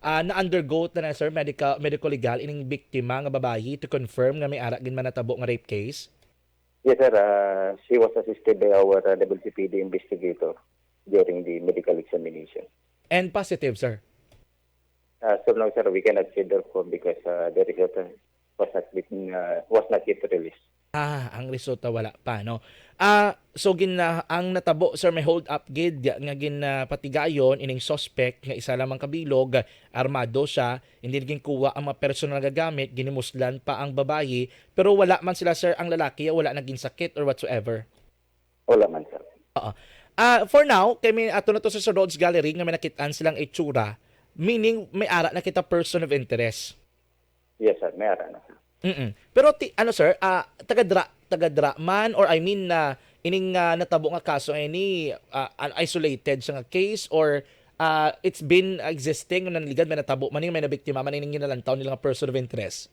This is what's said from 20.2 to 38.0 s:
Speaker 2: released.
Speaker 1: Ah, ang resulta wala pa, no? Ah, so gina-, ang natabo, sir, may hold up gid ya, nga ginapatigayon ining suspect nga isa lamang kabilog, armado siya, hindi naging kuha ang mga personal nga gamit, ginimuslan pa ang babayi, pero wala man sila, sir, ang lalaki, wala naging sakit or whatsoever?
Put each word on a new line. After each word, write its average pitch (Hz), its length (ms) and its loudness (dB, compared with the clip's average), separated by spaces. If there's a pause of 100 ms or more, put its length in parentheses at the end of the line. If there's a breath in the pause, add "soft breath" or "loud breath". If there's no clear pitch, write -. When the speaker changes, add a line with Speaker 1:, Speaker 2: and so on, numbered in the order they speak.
Speaker 2:
released. 82 320 -4 (280)
Speaker 1:
Ah, 147 400 -6
ang 127 160 -12
resulta 127 400 -8
wala 113 240 -6
pa, 110 320 -8
no? 117 160 -8 (400 soft breath)
Ah, 208 400 4 (160)
so - 160 2
gina-, 175 560 0
ang 180 240 -2
natabo, 175 480 2
sir, 180 80 2
may 165 160 0
hold 165 240 0
up 147 240 -6
gid 156 320 -2
ya, 131 160 0
nga 143 160 -8
ginapatigayon 139 1300 0
ining 131 160 -4
suspect 127 640 -4
nga 131 80 -8
isa 123 240 -4
lamang 131 240 -4
kabilog, 139 640 0 (320 soft breath)
armado 131 480 -2
siya, 131 400 -2 (160 soft breath)
hindi 131 240 -6
naging 143 160 -8
kuha 135 400 -2
ang 147 80 -6
mga 139 80 -6
personal 139 480 -4
nga 139 80 0
gamit, 147 400 -4
ginimuslan 131 720 -4
pa 131 160 -4
ang 139 160 -6
babayi, 135 560 -2 (240 soft breath)
pero 190 160 6
wala 190 320 6
man 180 80 -2
sila, 170 240 0
sir, 175 240 0
ang 175 80 -4
lalaki, 156 400 -2
wala 156 240 0
naging 135 240 -8
sakit 165 400 -8
or 147 80 -4
whatsoever? 117 640 -2 (800)